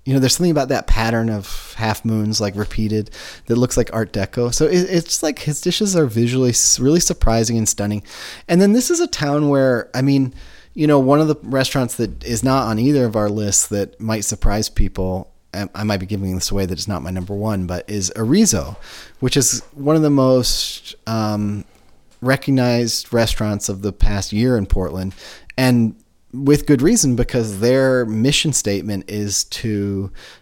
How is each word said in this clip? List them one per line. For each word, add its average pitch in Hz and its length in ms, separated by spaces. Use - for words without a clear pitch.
You 131 100
know, 135 40
there's 127 160
something 175 160
about 147 180
that 127 200
pattern 113 400
of - 500
half 110 260
moons, 107 360
like, 101 160
repeated 107 540
that 117 80
looks 123 220
like 123 160
Art 110 200
Deco. 120 400
So 156 140
it, 180 240
it's 170 320
like 156 180
his 147 200
dishes 190 340
are 160 120
visually 120 440
s-, - 300
really 147 180
surprising 113 580
and 110 120
stunning. 104 340
And 180 120
then 202 120
this 247 180
is 339 80
a 349 80
town 147 420
where, 135 460
I 131 80
mean, 135 320
you 151 140
know, 147 100
one 135 220
of 156 80
the 147 160
restaurants 131 520
that 104 280
is 113 180
not 131 240
on 110 140
either 135 240
of 110 100
our 104 140
lists 104 400
that 101 320
might 110 240
surprise - 440
people, 92 600
and 98 200
I 101 120
might 104 140
be 92 80
giving 98 280
this 87 160
away 98 160
that 87 100
it's 82 120
not 87 140
my 82 80
number 92 240
one, 101 320
but 87 220
is 101 280
Arizo, 117 600
which 131 160
is 127 260
one 143 220
of 160 80
the 151 80
most, - 840
um, 104 580
recognized 123 920
restaurants 110 560
of 98 140
the 101 100
past 101 400
year 120 240
in 98 100
Portland. 92 480
And 120 380
with 139 340
good 139 140
reason, 156 340
because 113 460
their 127 460
mission 127 480
statement 101 520
is 104 380
to, 101 640